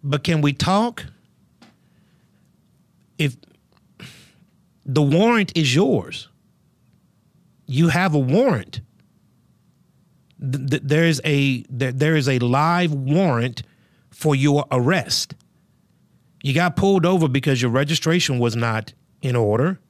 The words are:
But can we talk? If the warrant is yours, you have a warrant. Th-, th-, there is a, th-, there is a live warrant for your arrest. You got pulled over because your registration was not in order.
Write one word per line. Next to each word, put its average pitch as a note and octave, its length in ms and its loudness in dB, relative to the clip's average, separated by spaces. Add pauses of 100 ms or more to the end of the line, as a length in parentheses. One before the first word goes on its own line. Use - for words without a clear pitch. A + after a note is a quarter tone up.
But C#3+ 220 -4
can E3 160 0
we C#3+ 140 2
talk? G3+ 520 -2 (2000)
If C#3+ 180 -2 (1500)
the C#3 160 0
warrant G3 540 2
is C#3 200 0
yours, F#3+ 540 0 (1400)
you D#3 240 2
have F3 240 0
a D3+ 60 2
warrant. C#3+ 600 0 (1600)
Th-, C3+ 300 -6
th-, D3 140 -2
there D3+ 200 2
is D#3 220 2
a, C#3 380 0
th-, C3 320 -6
there D3+ 200 2
is C#3 140 0
a C3 100 2
live D3+ 540 0
warrant C3+ 720 -2 (460)
for D3 260 -2
your C#3+ 360 2
arrest. C3 640 -2 (1080)
You C#3 100 -2
got E3+ 240 0
pulled G3 280 2
over F3 220 2
because C3 340 0
your B2 100 0
registration D3 680 0
was A#2+ 160 0
not A2+ 380 -4 (280)
in B2 140 -2
order. A#2 540 0